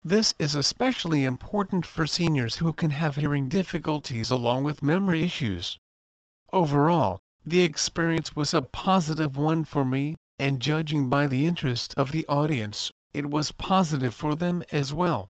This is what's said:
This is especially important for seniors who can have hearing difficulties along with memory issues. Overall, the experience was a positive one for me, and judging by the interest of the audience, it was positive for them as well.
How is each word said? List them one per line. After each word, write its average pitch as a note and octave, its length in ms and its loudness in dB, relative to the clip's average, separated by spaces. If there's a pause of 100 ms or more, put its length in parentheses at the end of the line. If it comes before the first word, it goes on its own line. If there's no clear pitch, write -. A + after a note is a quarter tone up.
This G#3 340 2
is D3 160 -2
especially D#3+ 680 0
important F3+ 600 -2
for D#3+ 200 -2
seniors C#3+ 500 0
who E3 180 0
can D#3+ 160 0
have D3 260 -2
hearing C#3+ 320 0
difficulties D3 840 -2
along B2+ 340 2
with D3 180 -4
memory E3 400 2
issues. G#2 560 -4 (760)
Overall, D3 680 4 (280)
the F3 160 4
experience E3 760 0
was D3 160 0
a D#3+ 80 2
positive D#3 760 0
one D#3 260 2
for C#3 220 -2
me, C#3 300 -2 (220)
and C#3 220 0
judging D3 480 0
by C#3+ 180 4
the C3+ 200 2
interest C3+ 500 -2
of C3+ 160 0
the D#3+ 140 -2
audience, C#3+ 640 -2 (240)
it C#3+ 160 -4
was D3+ 220 -2
positive D3+ 600 0
for D3+ 200 -2
them F3 360 -2
as C#3+ 220 -2
well. D3+ 460 -2